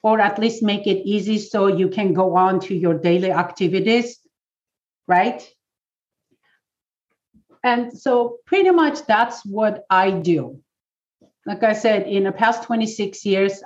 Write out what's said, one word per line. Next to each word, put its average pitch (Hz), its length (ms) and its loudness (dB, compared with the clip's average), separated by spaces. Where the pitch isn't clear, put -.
or 220 180 2
at 202 180 0
least 226 240 -2
make 208 240 -2
it 190 180 -2
easy 208 320 -2
so 202 300 0
you 185 220 2
can 196 240 -2
go 175 240 2
on 185 240 2
to 196 120 -8
your 170 200 0
daily 175 360 0
activities, 185 880 -2
right? 190 400 0
And 240 360 0
so 247 480 -2
pretty 370 240 2
much 311 360 2
that's 220 400 0
what 208 440 -2
I 190 220 4
do. 160 500 -2
Like 202 180 -4
I 214 100 2
said, 214 340 0
in 196 160 0
the 196 80 -2
past 233 320 -2
twenty-six 220 600 -4
years, 196 400 0